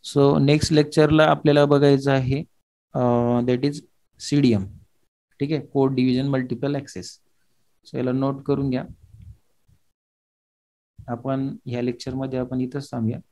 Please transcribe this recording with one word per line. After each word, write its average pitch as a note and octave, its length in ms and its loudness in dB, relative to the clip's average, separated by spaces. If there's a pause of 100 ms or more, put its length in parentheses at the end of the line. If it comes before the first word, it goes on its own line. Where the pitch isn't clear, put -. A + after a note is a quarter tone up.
(180)
So, C#3+ 220 4
next D3 340 2
लेक्चरला D3+ 520 4
आपल्याला D3+ 400 4
बघायचं C#3+ 460 4
आहे, C3+ 320 -2 (500)
अ, C#3+ 60 -4 (420)
that B2 220 -2
is C#3+ 120 -2 (440)
सीडीएम. B2 460 2 (760)
ठीक C#3+ 120 -4
आहे? D3 100 -4
Code C3+ 340 0
division B2+ 320 0
multiple C3 480 -4
access. - 440 -12 (680)
So, - 120 -12
याला B2+ 140 -4
note C3+ 320 -4
करून C#3 260 -2
घ्या. B2+ 140 -4 (2250)
आपण C3+ 480 -6 (100)
ह्या A#2+ 160 -6
लेक्चरमध्ये B2+ 580 -6
आपण B2+ 220 -6
इथंच C#3 300 -8
थांबूया. B2 280 -4 (120)